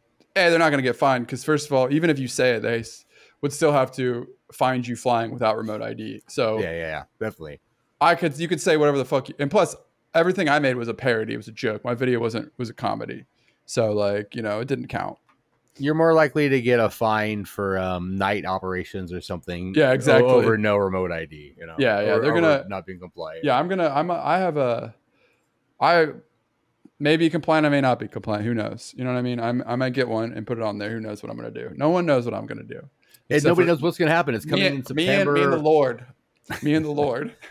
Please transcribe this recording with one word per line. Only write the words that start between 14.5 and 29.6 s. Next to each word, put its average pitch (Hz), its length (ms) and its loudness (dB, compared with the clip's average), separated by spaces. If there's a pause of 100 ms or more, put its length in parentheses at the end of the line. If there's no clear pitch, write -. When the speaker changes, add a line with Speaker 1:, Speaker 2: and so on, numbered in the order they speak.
Speaker 1:
it 104 80 -6
didn't 123 200 -4
count. 95 300 -6 (600)
Speaker 2:
You're 143 160 0
more 160 220 4
likely 151 340 4
to 131 120 2
get 120 180 4
a 107 100 4
fine 107 560 -2
for, 98 320 -4
um, 92 400 -4
night 98 280 0
operations 92 680 -6
or 87 80 -8
something 90 540 -8
Speaker 1:
Yeah, 143 140 4
Speaker 2:
o-, 127 40 4
Speaker 1:
exactly. 127 380 4
Speaker 2:
over 113 260 4
no 107 200 2
remote 92 340 0
I 82 140 -6
D, 73 320 -20
you 85 100 -16
know? 80 100 -16
Speaker 1:
Yeah, 110 240 2
yeah, 107 140 0
Speaker 2:
Or - 60 2
Speaker 1:
they're 147 100 2
Speaker 2:
over 170 100 2
Speaker 1:
gonna 147 260 2
Speaker 2:
not 95 200 -8
being 90 120 -14
compliant. 82 460 -10
Speaker 1:
Yeah, 131 140 2
I'm 165 80 0
gonna, 180 220 0
I'm 156 200 0
a, 170 60 -2
I 151 240 0
have 170 180 -2
a, 120 380 -2 (840)
I 160 280 4 (920)
may 151 180 4
be 165 120 4
compliant, 156 360 2
I 147 40 4
may 143 120 4
not 127 180 4
be 110 80 -8
compliant. 104 380 -4
Who 120 80 -2
knows? 110 440 -6
You 127 60 -8
know 127 100 -4
what 123 60 -2
I - 20 -4
mean? 123 180 -2
I'm, 123 260 -2